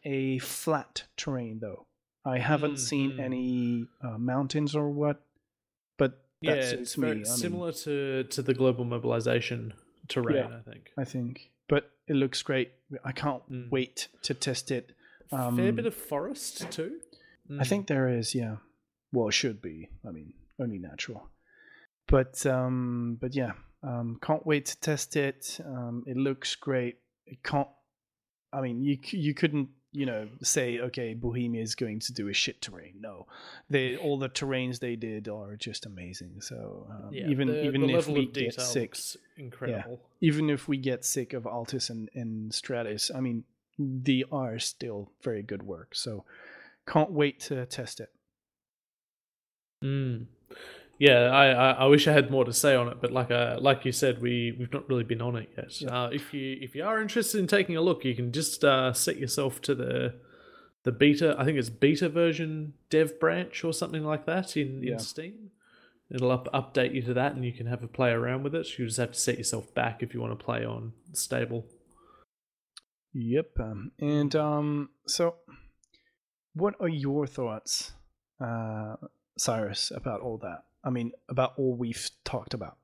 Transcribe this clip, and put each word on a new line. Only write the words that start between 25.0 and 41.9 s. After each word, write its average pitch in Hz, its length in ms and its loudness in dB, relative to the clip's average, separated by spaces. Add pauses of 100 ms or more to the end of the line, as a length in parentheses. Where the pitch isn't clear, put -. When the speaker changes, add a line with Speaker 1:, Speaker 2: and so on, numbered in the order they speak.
Speaker 1:
it. - 480 -2
Um, 120 420 -6
it 127 120 -4
looks 135 360 -2
great. 123 420 -2 (300)
It - 160 -20
can't, 139 260 0 (840)
I 139 80 -4
mean, 123 220 -2
you 143 200 2
c-, - 140 -8
you 151 160 2
couldn't, 143 380 0 (220)
you 143 120 -2
know, 107 240 -4 (140)
say, 120 380 0
"Okay, 120 340 -4
Bohemia 117 480 -2
is 110 120 -4
going 110 260 -4
to - 120 -6
do 104 160 -6
a 98 60 -6
shit - 260 -2
terrain." 92 400 -14
No, 104 260 -14 (440)
they, 131 260 2
all 147 220 0
the 135 100 -2
terrains 127 520 -2
they 120 160 -4
did 110 320 -6
are 104 280 -10
just - 300 -10
amazing. 90 560 -14
So, 107 480 -12
um, 104 240 -14
Speaker 2:
Yeah, 139 140 -4
Speaker 1:
even, 135 200 2
Speaker 2:
the, 151 160 0
Speaker 1:
even 135 180 2
Speaker 2:
the 135 60 4
Speaker 1:
if 127 60 4
Speaker 2:
level 147 200 4
Speaker 1:
we 135 120 4
Speaker 2:
of 120 80 -8
Speaker 1:
get 123 160 0
Speaker 2:
detail 127 160 -4
Speaker 1:
sick, 120 240 0
Speaker 2:
looks - 260 -10 (220)
Speaker 1:
yeah, 143 60 -16
Speaker 2:
incredible. 120 560 -8 (200)
Speaker 1:
even 156 300 4
if 143 180 -2
we 139 80 2
get 131 280 -2
sick - 280 -4
of 117 140 -6
Altis 117 440 -4